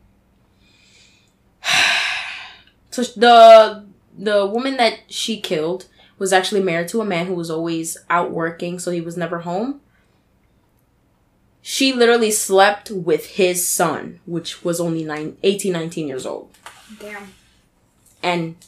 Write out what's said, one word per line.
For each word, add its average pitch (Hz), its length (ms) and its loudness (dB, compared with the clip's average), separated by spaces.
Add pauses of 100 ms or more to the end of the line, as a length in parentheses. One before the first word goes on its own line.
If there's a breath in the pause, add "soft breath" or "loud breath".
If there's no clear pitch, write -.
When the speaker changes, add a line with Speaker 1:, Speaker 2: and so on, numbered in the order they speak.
(1600 soft breath)
Speaker 1:
<sighs> - 40 -20
<sighs> - 1200 -6
So 254 120 -6
sh-, 233 140 -8
the, 220 680 10 (320)
the 202 300 0
woman 254 320 -4
that 226 300 0
she 214 320 -8
killed 170 460 -6 (320 soft breath)
was 190 140 -2
actually 190 300 0
married 170 260 -2
to 226 140 -4
a - 20 -6
man 180 220 -4
who 185 80 -6
was 170 160 -6
always 165 480 -6 (100)
out 175 220 -2
working, 170 480 -8
so 175 120 -8
he 170 120 -4
was 170 160 -10
never 170 220 -6
home. 196 400 -8 (1800)
She - 320 -2
literally 233 380 2
slept 202 600 2
with 175 360 -2
his 180 420 -2
son, - 560 -4
which 170 400 -10
was 170 160 -4
only 165 240 -4
nine, 151 380 -10
eighteen, 196 300 -2
nineteen 165 360 -6
years 131 160 -10
old. - 260 -12 (480)
Speaker 2:
Damn. 202 360 -18 (880)
Speaker 1:
And 170 340 -6 (120)